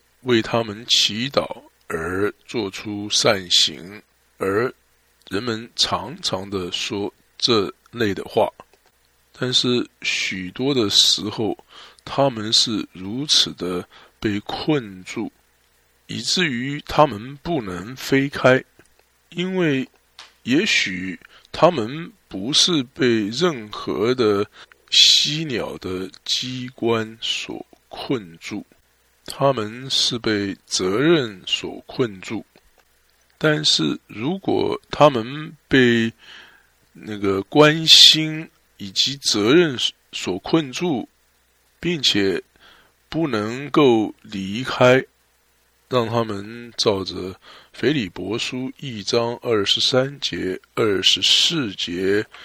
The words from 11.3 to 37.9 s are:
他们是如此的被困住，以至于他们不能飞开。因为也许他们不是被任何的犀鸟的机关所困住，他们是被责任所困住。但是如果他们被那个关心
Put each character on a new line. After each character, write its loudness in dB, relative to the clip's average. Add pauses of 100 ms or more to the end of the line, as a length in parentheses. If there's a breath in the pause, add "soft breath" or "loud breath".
他 0
们 -6
是 0
如 -8
此 2
的 -6 (320 soft breath)
被 -2
困 -4
住， -8 (760)
以 -8
至 0
于 -4
他 4
们 -10
不 -2
能 -10
飞 0
开。 4 (680)
因 -4
为 0 (540)
也 2
许 -2 (320 loud breath)
他 6
们 -4 (160)
不 -8
是 2 (140)
被 2
任 -2
何 -2
的 2 (460 loud breath)
犀 4
鸟 -4
的 -6 (160)
机 -6
关 -2
所 -6 (240)
困 -6
住， -10 (600)
他 0
们 -6
是 0
被 0
责 -2
任 2
所 -6
困 -4
住。 -8 (1000)
但 2
是 0
如 -6
果 0 (140)
他 6
们 -6 (140)
被 6 (800 loud breath)
那 -12
个 0
关 4
心 6 (300)